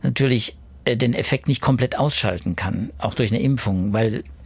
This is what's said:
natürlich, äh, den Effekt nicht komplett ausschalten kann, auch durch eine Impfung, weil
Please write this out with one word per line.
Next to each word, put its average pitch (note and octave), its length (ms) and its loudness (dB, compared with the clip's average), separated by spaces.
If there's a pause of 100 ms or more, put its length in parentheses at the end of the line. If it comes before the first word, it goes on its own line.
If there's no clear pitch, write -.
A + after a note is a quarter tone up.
natürlich, B2+ 540 0 (280)
äh, A#2+ 120 2
den A#2+ 160 2
Effekt - 360 -2
nicht C#3 120 2
komplett B2+ 380 2
ausschalten F#2+ 560 0
kann, F#2 440 -4
auch - 160 -2
durch A2 180 0
eine A#2+ 100 0
Impfung, G#2 500 0
weil A2 300 0 (240)